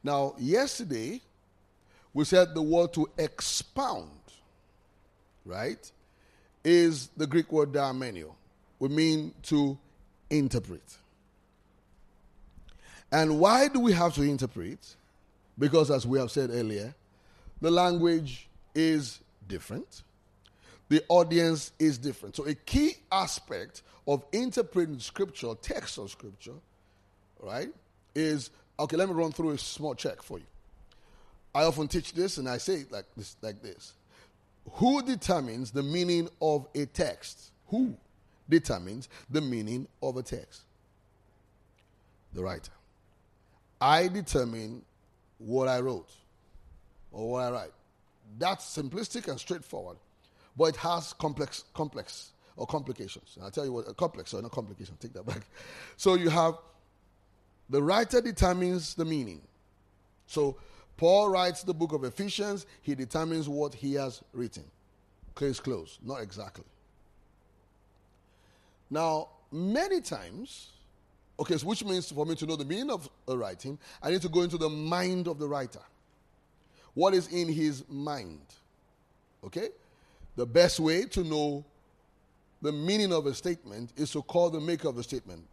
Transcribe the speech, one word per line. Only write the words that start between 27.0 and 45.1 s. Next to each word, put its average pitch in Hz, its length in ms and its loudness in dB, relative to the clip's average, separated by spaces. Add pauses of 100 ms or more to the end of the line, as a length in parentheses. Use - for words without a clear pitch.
right, 113 300 -8 (460)
is, 151 340 -2 (300)
okay, 156 180 -2
let 190 100 2
me 180 80 -4
run 160 160 0
through 160 200 -2
a 139 60 -4
small 147 380 -8
check - 260 -6
for - 180 -14
you. 76 60 -20 (1080)
I 147 100 6
often 156 260 2
teach - 240 -4
this 180 240 -2
and 131 100 -6
I 123 120 -2
say 185 160 0
it 139 180 -10
like 101 120 -10 (120)
this, 104 240 -14
like 107 200 -10
this. - 320 -16 (800)
Who 269 280 4
determines 139 720 -2
the 139 120 -2
meaning 170 460 0 (120)
of 151 320 2
a 143 120 -2
text? - 680 -6 (160)
Who 233 300 0 (500)
determines 123 600 0 (200)
the 147 120 0
meaning 123 440 -4 (160)
of 131 140 -4
a 127 80 -6
text? - 380 -12 (1700)
The 90 80 -8
writer. 90 300 -8 (1080)
I 160 260 6
determine 123 760 -4 (560)